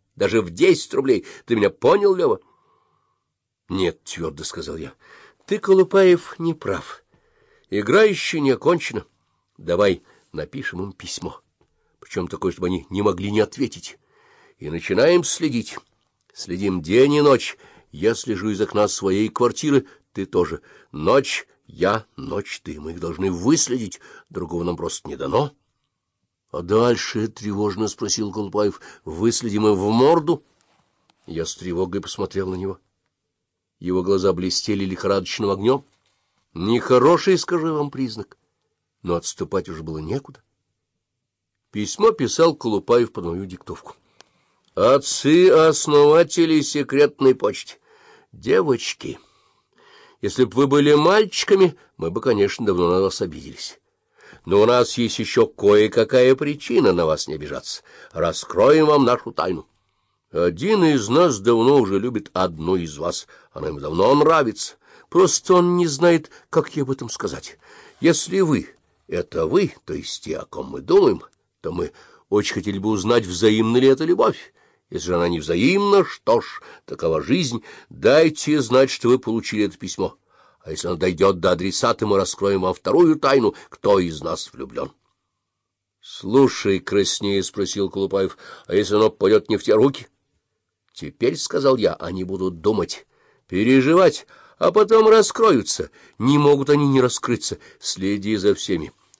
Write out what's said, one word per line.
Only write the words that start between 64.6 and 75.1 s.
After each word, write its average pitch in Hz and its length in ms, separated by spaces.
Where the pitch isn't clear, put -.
Просто - 440
он 180 240
не 175 80
знает, 156 460
как - 260
ей 151 60
об 131 80
этом 127 200
сказать. - 500
Если 165 380
вы — 156 300
это 82 380
вы, 160 300
то - 80
есть - 300
те, 78 140
о - 80
ком 67 240
мы 67 120
думаем, 143 400
то 82 100
мы 85 200
очень 104 260
хотели 98 240
бы 104 100
узнать, 107 380
взаимна 110 500
ли 131 100
эта 135 180
любовь. 196 480
Если 85 140
же 87 80